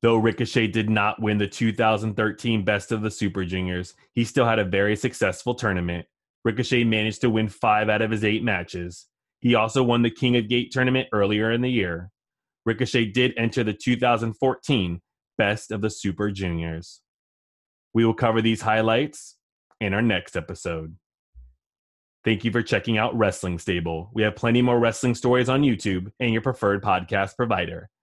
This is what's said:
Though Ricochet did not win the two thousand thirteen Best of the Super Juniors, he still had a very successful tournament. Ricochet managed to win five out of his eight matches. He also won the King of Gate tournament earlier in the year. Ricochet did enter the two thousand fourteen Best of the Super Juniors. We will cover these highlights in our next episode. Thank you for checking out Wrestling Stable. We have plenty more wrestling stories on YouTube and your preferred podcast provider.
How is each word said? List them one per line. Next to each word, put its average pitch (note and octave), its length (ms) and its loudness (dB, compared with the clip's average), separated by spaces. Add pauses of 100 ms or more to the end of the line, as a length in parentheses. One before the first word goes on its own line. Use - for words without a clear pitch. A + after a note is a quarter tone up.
Though A#2 140 4
Ricochet A2+ 520 2
did G#2+ 200 0
not G#2+ 320 0
win G#2+ 160 0
the G#2 100 0
two A2 280 -2
thousand A2 420 2
thirteen G#2+ 480 -2
Best G2+ 260 -2
of A2 120 -2
the G#2+ 80 -2
Super G2 340 -4
Juniors, F2+ 500 -4 (200)
he A#2 100 2
still B2 220 2
had A2+ 120 2
a G#2+ 60 2
very G2+ 320 0
successful A#2 580 -2
tournament. F2 520 -2 (360)
Ricochet A#2+ 420 0
managed A2 360 0
to B2+ 80 2
win A2 200 2
five G#2+ 420 0
out G#2 100 2
of A2+ 100 0
his A2 140 -2
eight G#2+ 180 0
matches. F2+ 640 -6 (340)
He A#2+ 140 4
also A2+ 280 2
won A#2+ 180 2
the A#2 100 4
King B2 260 0
of A2 120 0
Gate A#2+ 240 -2
tournament B2+ 400 0
earlier G#2+ 400 2
in A#2+ 80 0
the B2+ 100 0
year. F2+ 400 -2 (540)
Ricochet A#2 420 0
did A#2+ 300 2
enter A#2 260 0
the G#2+ 120 0
two B2 220 0
thousand A#2 420 0
fourteen G#2 640 -2 (340)
Best G#2 340 -2
of G#2+ 120 -6
the G#2+ 80 0
Super G#2 400 -4
Juniors. E2+ 720 -8 (880)
We A2+ 140 4
will A2+ 80 4
cover A2+ 260 2
these A2+ 220 0
highlights A2+ 720 0 (460)
in G2+ 100 -2
our G2+ 80 0
next G#2 340 0
episode. E2 640 -8 (1300)
Thank G#2+ 200 2
you A2+ 80 0
for A#2+ 100 0
checking A2+ 340 0
out A#2 220 0
Wrestling F#2 400 0
Stable. E2+ 560 -4
We A2 80 0
have G#2+ 120 0
plenty A#2 280 2
more B2 160 4
wrestling A#2 360 2
stories B2 360 2
on C3 100 2
YouTube G2+ 500 0 (100)
and A#2+ 120 0
your A2+ 100 0
preferred G2+ 400 0
podcast G2 540 0
provider. F#2 540 -2 (120)